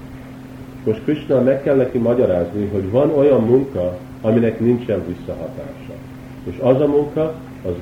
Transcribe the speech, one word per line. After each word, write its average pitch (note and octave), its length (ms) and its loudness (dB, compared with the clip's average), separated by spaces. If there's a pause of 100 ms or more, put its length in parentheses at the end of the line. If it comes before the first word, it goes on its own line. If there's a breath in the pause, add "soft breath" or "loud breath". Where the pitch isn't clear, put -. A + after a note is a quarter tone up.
(840)
Most G#2+ 180 0
Krishna D3 380 0
meg C3+ 220 2
kell D3 120 2
neki B2+ 220 2
magyarázni, G#2 760 2
hogy F#2+ 200 -2
van D3 260 4
olyan C#3 240 6
munka, A2 560 2 (240)
aminek A2+ 380 2
nincsen A#2 480 2
visszahatása. E2+ 880 -10 (500)
És - 180 -8
az C3+ 200 6
a D3 60 4
munka, D3 460 2 (320)
az F2+ 160 -2